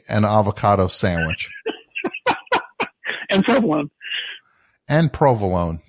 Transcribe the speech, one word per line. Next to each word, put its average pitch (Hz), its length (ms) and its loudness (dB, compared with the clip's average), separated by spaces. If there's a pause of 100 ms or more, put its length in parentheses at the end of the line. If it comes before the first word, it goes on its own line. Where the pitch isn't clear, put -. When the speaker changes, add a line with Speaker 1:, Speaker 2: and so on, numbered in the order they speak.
Speaker 1:
and 107 180 2
avocado 101 640 2
sandwich. 85 680 -2
Speaker 2:
<laughs> - 60 -18 (1700)
And 196 140 2
provolone. 160 480 0 (960)
Speaker 1:
And 151 240 2
provolone, 90 760 0